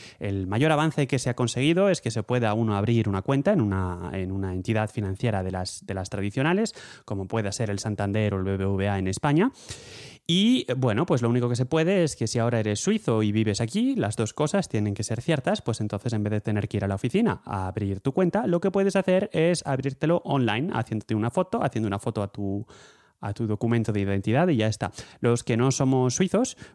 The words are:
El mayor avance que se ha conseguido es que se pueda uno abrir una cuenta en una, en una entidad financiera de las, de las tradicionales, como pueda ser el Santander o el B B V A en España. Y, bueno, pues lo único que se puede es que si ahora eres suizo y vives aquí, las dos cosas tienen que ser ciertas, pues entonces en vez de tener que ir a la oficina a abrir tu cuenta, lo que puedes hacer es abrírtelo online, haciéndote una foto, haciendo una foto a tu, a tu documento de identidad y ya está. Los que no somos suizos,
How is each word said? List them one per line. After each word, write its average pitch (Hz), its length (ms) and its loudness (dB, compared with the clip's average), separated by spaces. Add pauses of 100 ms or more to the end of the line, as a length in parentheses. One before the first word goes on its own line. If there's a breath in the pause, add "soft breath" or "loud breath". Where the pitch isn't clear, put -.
(200 loud breath)
El 98 260 -2
mayor 117 240 2
avance 151 140 4
que 147 340 0
se 123 120 -2
ha 123 40 -2
conseguido 151 540 2
es 180 140 0
que 123 80 -2
se 110 120 -2
pueda 117 300 2
uno 110 240 2
abrir 107 320 2
una 98 140 0
cuenta 143 320 2
en 160 80 4
una, 92 500 -2
en 92 180 -4
una 95 220 -4
entidad 107 380 -2
financiera 98 520 -2
de 92 80 -4
las, 92 360 -8
de 98 80 -6
las 92 160 -6
tradicionales, 135 640 -2 (320 loud breath)
como 98 200 -6
pueda 104 260 -2
ser 110 180 -4
el 98 80 -2
Santander 101 560 0
o - 20 -2
el 95 80 -2
B 98 140 0
B 95 80 0
V 98 240 0
A 98 80 0
en 95 100 -2
España. 151 420 2 (760 loud breath)
Y, 208 400 2 (100)
bueno, 127 300 2
pues 135 160 2
lo 117 80 2
único 120 180 2
que 120 80 0
se 123 80 0
puede 165 400 2
es 151 120 -2
que 113 100 -2
si 120 120 -2
ahora 117 220 2
eres 104 200 0
suizo 135 420 2
y 104 100 2
vives 107 300 2
aquí, 233 340 0
las 110 200 -2
dos 110 180 -2
cosas 156 340 0
tienen 104 240 0
que 101 120 -4
ser 110 180 -4
ciertas, 165 400 0
pues - 180 -4
entonces 107 320 -4
en 107 100 0
vez 104 100 0
de 107 100 -2
tener 104 260 -2
que - 80 -4
ir 101 80 0
a 98 40 0
la 98 80 0
oficina 180 500 0
a 95 200 -4
abrir 98 340 -4
tu 139 120 -2
cuenta, 196 340 0
lo 175 140 2
que 196 100 0
puedes 196 240 0
hacer 190 380 2
es 160 340 2
abrírtelo 139 600 0
online, 131 480 2
haciéndote 110 400 -2
una 110 160 2
foto, 185 340 0
haciendo 113 220 0
una 98 120 -2
foto 110 240 -2
a 101 80 -4
tu, 101 360 -6 (560 loud breath)
a 104 100 -6
tu 113 140 -4
documento 113 440 2
de 104 100 0
identidad 101 480 2
y 156 80 2
ya 107 100 2
está. 107 260 -2 (280 loud breath)
Los 120 240 2
que 117 120 0
no 127 140 4
somos 131 440 2
suizos, 196 440 0 (160 loud breath)